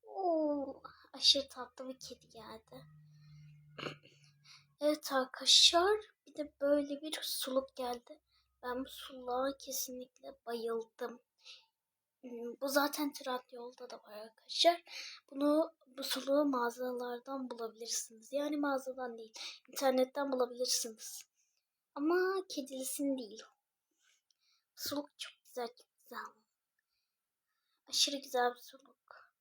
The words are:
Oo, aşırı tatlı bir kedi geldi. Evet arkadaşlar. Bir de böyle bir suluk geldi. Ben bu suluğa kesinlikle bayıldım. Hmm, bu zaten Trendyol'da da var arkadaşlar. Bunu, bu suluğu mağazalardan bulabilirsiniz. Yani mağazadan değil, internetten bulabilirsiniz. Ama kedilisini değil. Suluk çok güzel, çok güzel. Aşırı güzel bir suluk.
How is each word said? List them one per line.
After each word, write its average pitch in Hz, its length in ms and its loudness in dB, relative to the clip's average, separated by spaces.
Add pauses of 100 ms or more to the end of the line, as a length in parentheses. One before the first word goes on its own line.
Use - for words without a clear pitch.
Oo, 311 800 2 (300)
aşırı 277 360 4
tatlı 254 400 -12
bir 262 100 -10
kedi - 300 -16
geldi. 220 580 -18 (1900)
Evet 294 320 2
arkadaşlar. 339 840 6 (300)
Bir 285 80 -20
de 294 260 -8
böyle 285 400 2
bir 311 220 -6
suluk - 540 -2
geldi. 247 420 -8 (440)
Ben 247 220 -4
bu - 40 -12
suluğa 254 680 -4
kesinlikle 262 880 -8
bayıldım. 233 760 -6 (1000)
Hmm, 240 380 -10
bu 277 80 -2
zaten 285 440 2
Trendyol'da 254 760 -10
da 226 60 -10
var 214 160 -20
arkadaşlar. 330 680 2 (480)
Bunu, 294 420 4 (140)
bu 262 180 -12
suluğu 277 400 2
mağazalardan 247 1080 -2
bulabilirsiniz. 226 840 -6
Yani 294 240 0
mağazadan 262 640 -2
değil, 226 140 -16 (360)
internetten 262 640 2
bulabilirsiniz. 247 920 -2 (680)
Ama 370 540 2
kedilisini 269 680 -4
değil. 220 240 -12 (1300)
Suluk 285 420 -6
çok - 140 -12 (160)
güzel, 240 180 -6
çok - 200 -16 (160)
güzel. - 240 -12 (1600)
Aşırı - 300 2
güzel 247 380 0
bir - 60 -18
suluk. - 800 -20